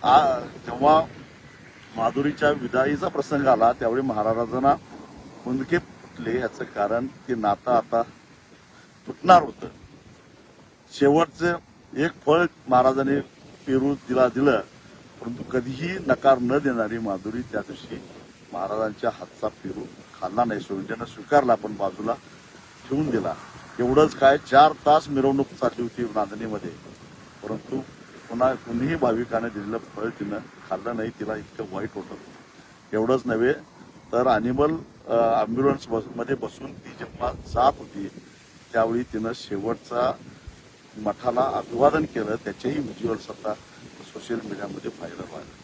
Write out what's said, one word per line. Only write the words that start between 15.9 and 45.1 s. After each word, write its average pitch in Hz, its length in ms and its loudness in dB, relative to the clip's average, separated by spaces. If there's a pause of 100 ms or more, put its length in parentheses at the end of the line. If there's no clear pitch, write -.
नकार 135 320 4
न 123 200 2
देणारी 117 400 0
माधुरी 107 440 -6
त्या 110 180 -6
दिवशी - 420 -12 (500)
महाराजांच्या 107 680 -4
हातचा 101 300 -8
पेरू 95 320 -10 (400)
खाल्ला 101 240 0
नाही, 107 160 -4
सोंडेनं 101 440 -8
स्वीकारला 120 500 2
पण 107 220 -6
बाजूला 101 380 -4 (760)
ठेवून 143 220 -2
दिला. 90 240 -2 (460)
एवढंच 135 340 4
काय, 139 240 6
चार 151 340 6
तास 151 360 2
मिरवणूक 135 380 2
चालली - 360 -2
होती 120 200 -6
नांदणीमध्ये, 107 680 -4 (720)
परंतु 107 380 -8 (480)
पुन्हा 123 260 2
कुणीही 120 420 -2
भाविकाने 117 520 0
दिलेलं 104 300 -6
फळ 107 300 -8
तिनं 101 300 -8 (320)
खाल्लं 104 260 -6
नाही. 113 140 -4
तिला 107 260 -8
इतकं 104 340 -12
वाईट 98 240 -8
होतं. 95 200 -10 (800)
एवढंच 113 320 2
नव्हे 123 280 2 (600)
तर 123 140 4
ॲनिमल, 127 500 2 (320)
अ, 117 80 0
ॲम्ब्युलन्स 117 720 2
बसमध्ये 117 480 -4
बसून - 360 -10
ती - 260 -18
जेव्हा 120 340 -8
जात 131 460 2
होती, 98 300 -12 (640)
त्यावेळी 113 300 0
तिनं 113 320 -6
शेवटचा 117 800 -4 (840)
मठाला 113 420 -2
अभिवादन 131 640 2
केलं, 110 320 -4
त्याचेही 127 420 -6
व्हिज्युअल्स 110 520 -6
आता 104 240 -8 (600)
सोशल - 200 -8
मीडियामध्ये 101 640 -10
व्हायरल 85 300 -14